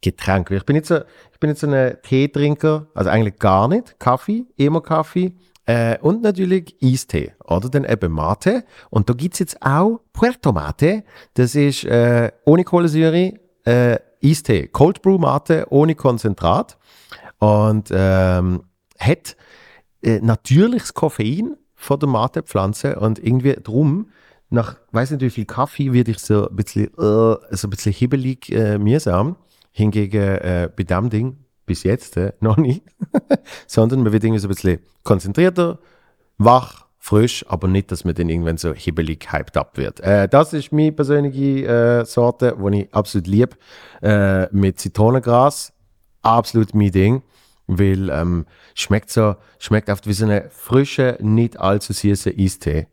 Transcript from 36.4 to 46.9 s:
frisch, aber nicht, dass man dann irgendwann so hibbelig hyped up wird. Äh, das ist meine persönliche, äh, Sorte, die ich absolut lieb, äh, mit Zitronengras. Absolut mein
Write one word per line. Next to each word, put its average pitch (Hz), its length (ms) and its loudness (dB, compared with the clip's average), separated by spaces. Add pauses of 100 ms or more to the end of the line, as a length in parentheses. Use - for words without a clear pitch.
frisch, - 500 0
aber 92 200 -4
nicht, 98 240 0
dass 87 120 -10
man 87 100 -2
dann 87 140 -2
irgendwann 82 300 -2
so 82 160 -6
hibbelig 80 580 -6
hyped 71 240 -6
up - 220 -6
wird. 58 220 -6
Äh, 98 280 2
das 156 240 2
ist 147 200 -8
meine 156 200 2
persönliche, 139 720 -2 (360)
äh, 113 40 -2
Sorte, 120 580 0
die 101 200 0
ich - 120 -12
absolut 101 340 -2
lieb, 104 280 2 (460)
äh, 98 520 2
mit 98 260 0
Zitronengras. 120 920 2 (500)
Absolut 113 520 2
mein 104 160 4